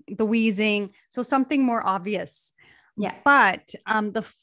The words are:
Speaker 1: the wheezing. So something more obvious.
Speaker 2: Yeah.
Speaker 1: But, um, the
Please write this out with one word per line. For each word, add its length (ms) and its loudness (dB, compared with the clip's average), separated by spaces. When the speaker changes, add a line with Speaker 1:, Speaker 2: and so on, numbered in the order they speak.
Speaker 1:
the 180 -4
wheezing. 680 0
So 140 -8
something 400 0
more 220 0
obvious. 680 -6
Speaker 2:
Yeah. 260 -6
Speaker 1:
But, 500 4
um, 260 -2
the 100 -4